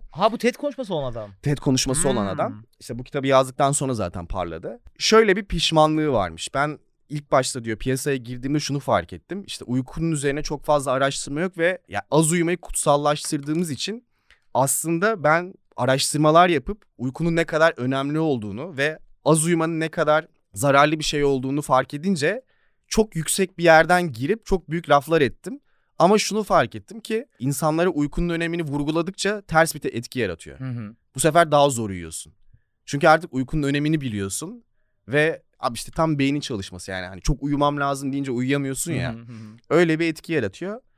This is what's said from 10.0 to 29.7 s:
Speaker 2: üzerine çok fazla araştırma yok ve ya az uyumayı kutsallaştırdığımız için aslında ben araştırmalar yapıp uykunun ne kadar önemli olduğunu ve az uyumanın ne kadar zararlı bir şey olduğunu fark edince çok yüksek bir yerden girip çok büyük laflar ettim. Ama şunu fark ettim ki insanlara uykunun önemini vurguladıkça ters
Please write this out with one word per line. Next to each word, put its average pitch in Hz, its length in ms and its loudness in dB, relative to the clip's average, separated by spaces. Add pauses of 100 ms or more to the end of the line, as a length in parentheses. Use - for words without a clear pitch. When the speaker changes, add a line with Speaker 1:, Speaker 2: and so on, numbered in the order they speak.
Speaker 2:
üzerine 143 320 -2
çok 147 220 -8
fazla 143 260 0
araştırma 139 500 -2
yok 185 160 -6
ve 175 300 -2
ya 101 140 -6 (100)
az 156 200 4
uyumayı 175 260 0
kutsallaştırdığımız 147 1120 -2
için 208 340 -8 (480)
aslında 165 680 0
ben 170 300 2 (240)
araştırmalar 151 720 4
yapıp 170 360 -4 (120)
uykunun 147 380 -2
ne 165 100 2
kadar 160 320 4
önemli 135 420 -2
olduğunu 135 580 -4
ve 151 220 -2 (260)
az 156 200 4
uyumanın 165 340 0
ne 160 100 -2
kadar 156 380 2 (260)
zararlı 143 460 4
bir 151 40 -6
şey 147 200 -2
olduğunu 139 380 0
fark 135 320 2
edince 170 480 -2 (460)
çok - 280 0
yüksek 185 420 -4
bir 170 60 -4
yerden 165 500 6
girip 143 320 -4
çok 190 240 -2
büyük 165 200 -6
laflar 147 320 4
ettim. 180 380 -2 (400)
Ama 196 180 6
şunu 208 260 -2
fark 165 320 2
ettim 190 240 -14
ki 220 260 -6 (140)
insanlara 156 500 0
uykunun 147 400 -2
önemini 170 340 -4
vurguladıkça 160 800 -4
ters 160 340 2